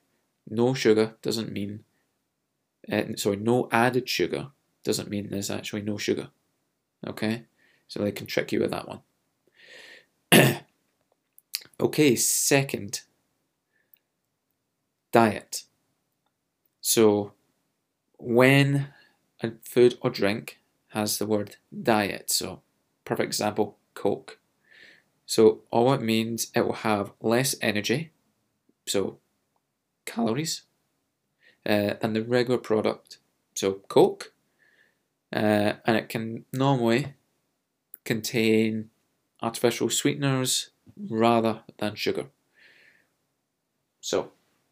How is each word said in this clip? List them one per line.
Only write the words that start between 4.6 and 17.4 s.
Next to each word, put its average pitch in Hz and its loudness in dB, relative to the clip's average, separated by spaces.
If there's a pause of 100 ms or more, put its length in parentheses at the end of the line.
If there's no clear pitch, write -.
doesn't - -4
mean 104 -8
there's 101 -6
actually 104 -8
no 104 -6
sugar. - -4 (760)
Okay, 110 -6 (420)
so - -10
they 104 -2
can - -10
trick - -4
you 104 0
with 98 0
that - -8
one. - -16 (1300)
<clears throat> 135 4 (1200)
Okay, 123 2
second, 139 -2 (2000)
diet. 113 2 (1160)
So 104 4 (840)